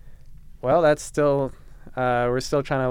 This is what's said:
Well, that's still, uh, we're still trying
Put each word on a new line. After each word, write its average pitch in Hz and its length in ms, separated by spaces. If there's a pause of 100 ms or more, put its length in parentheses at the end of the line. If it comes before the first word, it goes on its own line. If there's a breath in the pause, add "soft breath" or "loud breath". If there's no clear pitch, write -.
(640 soft breath)
Well, 143 200
that's 151 200
still, 139 500 (440 loud breath)
uh, 123 340
we're 127 100
still 143 220
trying 131 280